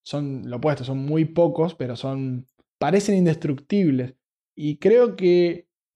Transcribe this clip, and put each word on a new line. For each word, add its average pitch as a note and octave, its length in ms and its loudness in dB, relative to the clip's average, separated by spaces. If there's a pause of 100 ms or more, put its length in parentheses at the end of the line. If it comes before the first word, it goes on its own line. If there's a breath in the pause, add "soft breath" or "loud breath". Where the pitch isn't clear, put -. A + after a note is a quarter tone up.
son C#3 440 -8
lo B2 100 -8
opuesto, C#3 260 -2
son C3+ 140 -6
muy D3+ 260 0
pocos, E3 500 0
pero B2 220 -8
son... C3+ 500 -6 (320)
parecen G3 380 0
indestructibles. D3+ 960 0 (420)
Y D3 200 -6
creo A3+ 400 4
que F3 500 2 (300)